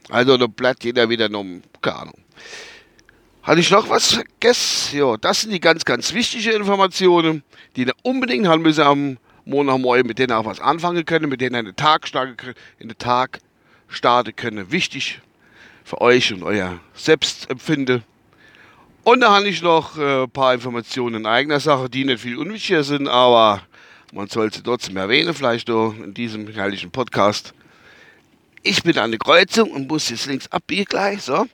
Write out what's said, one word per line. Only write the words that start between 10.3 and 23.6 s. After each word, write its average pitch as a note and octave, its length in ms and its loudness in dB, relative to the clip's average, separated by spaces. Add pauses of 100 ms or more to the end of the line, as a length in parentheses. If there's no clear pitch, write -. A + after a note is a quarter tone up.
ihr A2 60 2
auch A2 80 -2
was F#2+ 120 -8
anfangen E3+ 460 -2
könnt, D#3 240 0
mit C3 140 -4
denen B2 120 -4
ihr A#2+ 60 -2
in A2 60 -6
den F#2 100 -16
Tag D#3 320 2
starten C3 280 -6
könnt, B2+ 200 -16 (240)
in A2+ 80 -16
den A2+ 100 -16
Tag B2 400 -2 (480)
starten A#2+ 480 0
könnt. G#2+ 380 -10
Wichtig - 480 -6 (640)
für - 160 -8
euch B2 320 4
und F2+ 100 -12
euer F#2 380 -4 (140)
Selbstempfinden. C3+ 1080 -2 (1000)
Und B3 180 6
da A3 140 6
habe G3+ 120 4
ich F3 140 -4
noch, E3 380 0
äh, C#3 240 0
ein B2+ 80 -6
paar C3 240 2
Informationen A#2+ 640 -4
in A2 100 -6
eigener C#3 340 0
Sache, C3 300 0
die C3+ 160 -4
nicht A#2+ 160 -2
viel A#2+ 160 -8
unwichtiger F#3 460 -2
sind, C#3+ 220 -2
aber A#2+ 540 6 (540)